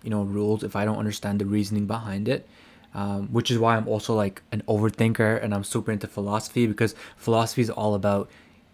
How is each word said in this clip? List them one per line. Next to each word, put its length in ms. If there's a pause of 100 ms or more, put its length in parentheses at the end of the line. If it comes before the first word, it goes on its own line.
you 60
know, 140
rules 400
if 140
I 100
don't 100
understand 460
the 40
reasoning 400
behind 400
it. 220 (460)
Um, 380
which 180
is 80
why 180
I'm 100
also, 280
like, 260 (100)
an 160
overthinker, 760
and 100
I'm 120
super 280
into 140
philosophy, 600
because 280 (240)
philosophy 420
is 80
all 260
about, 360 (440)